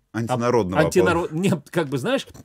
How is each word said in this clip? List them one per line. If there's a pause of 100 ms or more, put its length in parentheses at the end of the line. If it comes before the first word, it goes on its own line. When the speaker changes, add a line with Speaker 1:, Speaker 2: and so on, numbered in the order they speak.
(140)
Speaker 1:
Антинародного
Speaker 2:
Об-,
антинарод-,
Speaker 1:
ополчения.
Speaker 2:
нет,
как
бы,
знаешь, (180)